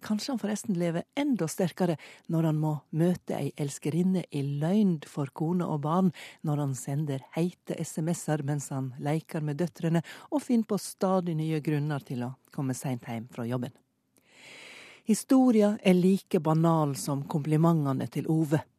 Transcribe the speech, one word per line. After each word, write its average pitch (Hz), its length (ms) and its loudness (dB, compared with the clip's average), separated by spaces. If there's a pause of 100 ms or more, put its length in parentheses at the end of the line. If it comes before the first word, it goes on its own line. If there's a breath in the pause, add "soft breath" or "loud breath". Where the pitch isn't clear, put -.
Kanskje 214 300 -4
han 233 100 -2
forresten 202 400 -2
lever 170 220 0 (100)
enda 277 320 0
sterkere 175 480 0 (400 loud breath)
når 165 140 2
han 156 100 2
må 156 140 0 (260)
møte 170 400 0
ei 139 160 -6
elskerinne 160 680 -2 (100)
i 143 80 -2
løgn 165 540 2 (100)
for 139 240 -6
kone 170 320 -2
og 156 220 -2
barn, 175 260 4 (320 loud breath)
når 147 160 -2
han 139 160 -2
sender 143 480 -4 (140)
heite 170 420 -4
S - 240 -8
M 156 80 -2
S-er 156 320 -2
mens 143 320 -4
han 131 240 -6
leker 151 480 -4
med 147 160 -4
døtrene 165 400 0 (300 loud breath)
og 285 100 -2
finner 233 240 0
på 196 160 -2
stadig 185 560 0
nye 156 240 -2
grunner 147 400 -2
til 123 240 -6
å 127 60 -6 (180)
komme 135 240 -4
sent 127 320 -6
hjem 117 240 -8
fra 120 160 -8
jobben. 120 320 -6 (1300 loud breath)
Historia 220 680 4 (100)
er 185 160 8
like 185 400 2
banal 156 560 4
som 139 320 -4
komplimentene 151 800 2
til - 160 -4
Ove. 160 380 2 (160)